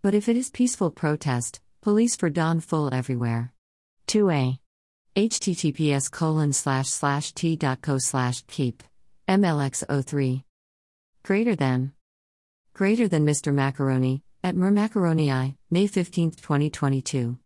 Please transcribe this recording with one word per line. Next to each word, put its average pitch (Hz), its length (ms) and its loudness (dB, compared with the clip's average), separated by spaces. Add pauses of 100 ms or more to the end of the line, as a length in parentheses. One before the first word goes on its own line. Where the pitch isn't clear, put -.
But 202 120 2
if 208 140 2
it 233 80 2
is 254 140 -4
peaceful 240 420 0
protest, 143 680 -2 (200)
police 220 340 2
for 170 160 0
Don 165 300 0
full 147 340 -2
everywhere. 120 580 -2 (540)
Two 208 240 2
A. 131 300 0 (560)
H 220 240 0
T 180 160 -2
T 151 160 0
P 151 200 0
S 139 160 0
colon 156 440 0
slash 135 360 -2
slash 143 440 -2
T 165 240 -2
dot 135 260 -2
co 139 160 0
slash 127 480 -2
keep. - 380 -4 (420)
M 196 180 4
L 156 160 0
X 135 280 -4
oh 139 140 -2
three. 135 420 -2 (800)
Greater 208 320 0
than. 131 380 0 (800)
Greater 214 360 2
than 156 160 2
Mister 147 280 0
Macaroni, 135 720 0 (220)
at 180 100 -2
Mer 185 160 2
Macaroni 180 600 2
I, 131 260 -2 (120)
May 190 200 2
fifteenth, 175 520 -2
twenty 147 300 0
twenty-two. 131 760 -2